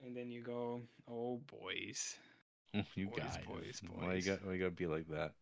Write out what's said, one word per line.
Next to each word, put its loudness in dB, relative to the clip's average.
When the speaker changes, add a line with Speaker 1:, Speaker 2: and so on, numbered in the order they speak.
Speaker 1:
And -6
then -4
you -6
go, 0
"Oh, 0
boys." -2
Speaker 2:
<laughs> 4
You 2
Speaker 1:
Boys, -2
Speaker 2:
guys. -2
Speaker 1:
boys, -6
Speaker 2:
Why -4
you 2
Speaker 1:
boys. 4
Speaker 2:
got, 4
why 0
you 4
gotta 6
be 0
like 2
that? 0